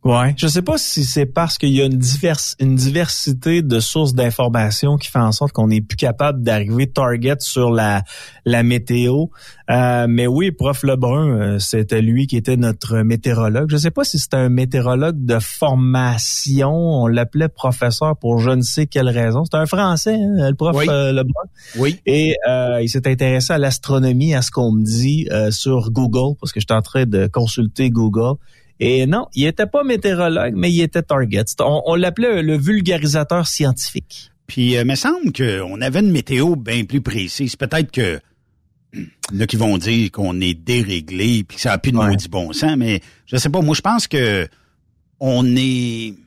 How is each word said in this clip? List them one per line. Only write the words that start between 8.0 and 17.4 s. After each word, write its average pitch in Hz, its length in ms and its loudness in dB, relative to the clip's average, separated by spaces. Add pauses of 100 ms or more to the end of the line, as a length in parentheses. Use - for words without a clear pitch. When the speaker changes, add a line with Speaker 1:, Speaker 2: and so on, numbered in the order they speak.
Speaker 1:
la 120 180 2
météo. 123 680 0 (420)
Euh, 123 360 2
mais 120 200 2
oui, 160 240 2
prof 139 320 -4
Lebrun, 135 480 0
euh, 101 280 0
c'était 110 440 -2
lui 120 240 2
qui 127 100 -2
était 123 220 0
notre 113 400 -2
météorologue. 113 720 0
Je 151 80 2
sais 160 120 0
pas 277 140 -2
si - 140 -2
c'était - 180 -2
un 127 140 2
météorologue 131 760 0
de 117 140 2
formation, 127 1400 0
on 160 320 2
l'appelait 120 420 0